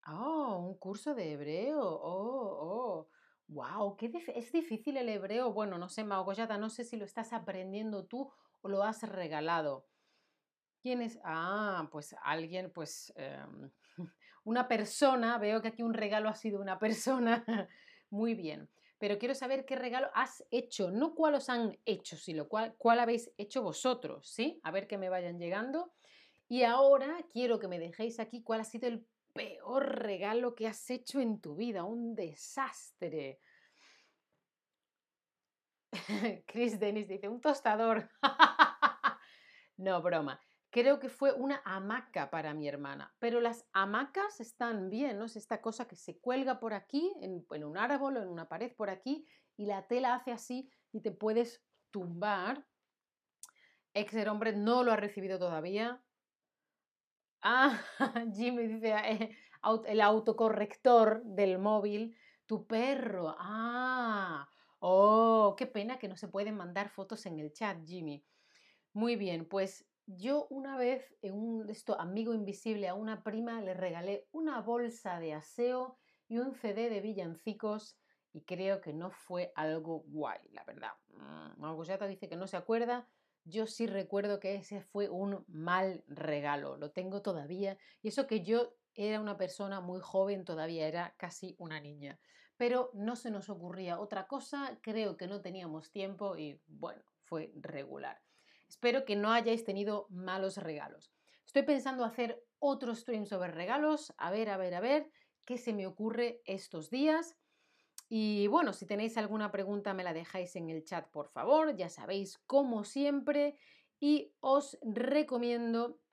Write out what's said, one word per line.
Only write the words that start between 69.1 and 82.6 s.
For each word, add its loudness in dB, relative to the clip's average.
bien, -2
pues -2
yo -2
una -6
vez 0
en -6
un, -4
esto, -4
amigo -2
invisible, -2
a -2
una -6
prima -4
le -4
regalé -4
una -2
bolsa -2
de -4
aseo -2
y -2
un 0
C -4
D 0
de 0
villancicos -6
y -14
creo -2
que -8
no -6
fue -6
algo -2
guay, -6
la -16
verdad. -12
Mm, -16
Magullata -6
dice -10
que -8
no -8
se -8
acuerda. -2